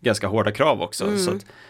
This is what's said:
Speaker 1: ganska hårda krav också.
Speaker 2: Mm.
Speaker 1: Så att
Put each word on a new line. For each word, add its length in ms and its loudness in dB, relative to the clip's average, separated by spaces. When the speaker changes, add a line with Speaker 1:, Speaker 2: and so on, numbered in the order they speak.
Speaker 1:
ganska 260 0
hårda 240 2
krav 300 2
också. 240 -6
Speaker 2:
Mm. 140 0
Speaker 1:
Så 120 0
att 140 -6